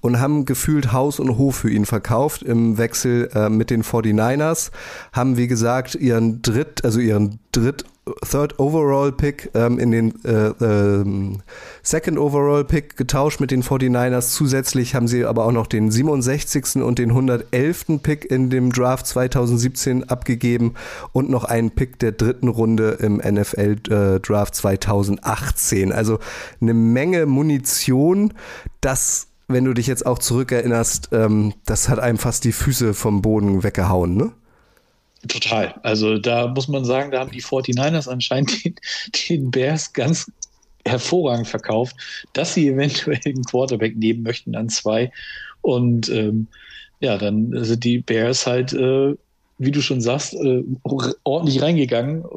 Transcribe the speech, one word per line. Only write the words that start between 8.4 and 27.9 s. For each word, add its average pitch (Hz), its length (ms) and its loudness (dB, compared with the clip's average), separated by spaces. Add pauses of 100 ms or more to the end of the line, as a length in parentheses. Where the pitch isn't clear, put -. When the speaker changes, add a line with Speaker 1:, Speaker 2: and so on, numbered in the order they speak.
Speaker 1:
Overall 143 540 2
Pick, 143 420 -2
ähm, 120 240 2
in 120 140 2
den, 113 340 0
äh, 107 220 2 (180)
ähm, 101 760 2 (400)
Second 160 340 0
Overall 143 480 2
Pick 151 320 -2
getauscht 143 420 0
mit 135 120 0
den 131 100 2
forty-niners. 123 680 2
Zusätzlich 131 640 0
haben 120 120 2
sie 120 180 2
aber 113 200 2
auch 117 60 2
noch 113 160 0
den 107 240 2
siebenundsechzigsten 135 920 0
und 120 160 0
den 117 160 2
hundertelften 131 840 0
Pick 147 260 -2
in 127 240 2
dem 127 220 2
Draft 123 340 0
zweitausendsiebzehn 127 1040 0
abgegeben 120 640 0 (380)
und 131 180 0
noch 127 140 0
einen 117 260 0
Pick - 300 -4
der 113 120 0
dritten 120 360 0
Runde 110 520 2
im 104 200 2
N 101 180 0
F 101 160 -2
L, 104 200 0 (180)
äh, 98 280 2
Draft 104 360 -2
zweitausendachtzehn. 101 1400 -2
Also 110 260 0 (440)
eine 117 120 2
Menge 135 540 2
Munition, 143 1040 2 (480)